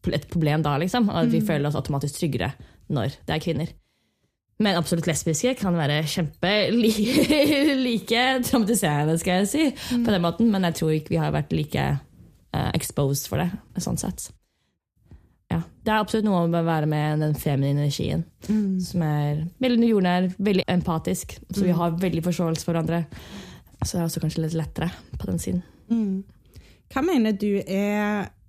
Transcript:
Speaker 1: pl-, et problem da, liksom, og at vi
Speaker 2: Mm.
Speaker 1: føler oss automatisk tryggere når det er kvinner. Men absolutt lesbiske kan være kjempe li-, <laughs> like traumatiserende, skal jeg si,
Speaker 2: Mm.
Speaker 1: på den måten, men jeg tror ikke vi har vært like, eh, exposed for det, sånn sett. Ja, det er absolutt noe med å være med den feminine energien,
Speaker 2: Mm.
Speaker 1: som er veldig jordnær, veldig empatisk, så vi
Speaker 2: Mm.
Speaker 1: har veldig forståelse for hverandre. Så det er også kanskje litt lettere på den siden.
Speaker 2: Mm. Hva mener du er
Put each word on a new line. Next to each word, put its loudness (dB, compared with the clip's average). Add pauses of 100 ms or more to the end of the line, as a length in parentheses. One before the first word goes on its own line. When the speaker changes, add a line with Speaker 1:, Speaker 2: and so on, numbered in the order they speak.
Speaker 1:
pl-, -2
et -4
problem 2
da, 0
liksom, 2
og 0
at 2
vi 2
Speaker 2:
Mm. -2
Speaker 1:
føler 0
oss -2
automatisk -4
tryggere -2 (360)
når -2
det 0
er -2
kvinner. -4 (880)
Men 2
absolutt 0
lesbiske 0
kan 0
være 2 (100)
kjempe -2 (240)
li-, 2 (340)
<laughs> 2
like 0 (180)
traumatiserende, 2
skal 2
jeg 0
si, 2 (260)
Speaker 2:
Mm. 0
Speaker 1:
på 4
den 2
måten, 2
men 2
jeg 2
tror 2
ikke -4
vi 2
har 0
vært -2
like, -2 (720)
eh, 0
exposed -2
for -2
det, 0 (260)
sånn -4
sett. -8 (1200)
Ja, 0 (240)
det 2
er 4
absolutt 0
noe 4
med 2
å 2
være 2
med 0
den 2
feminine 0
energien, -2 (240)
Speaker 2:
Mm. 0
Speaker 1:
som -2
er 0 (160)
veldig 4
jordnær, 2
veldig 2
empatisk, -2 (160)
så -2
vi 4
Speaker 2:
Mm. 2
Speaker 1:
har 2
veldig -2
forståelse -2
for -2
hverandre. 0 (800)
Så -4
det 0
er 0
også -6
kanskje -2
litt -2
lettere -4 (280)
på -8
den -2
siden. -4 (280)
Speaker 2:
Mm. -2 (640)
Hva 0
mener 2
du 0
er 0 (200)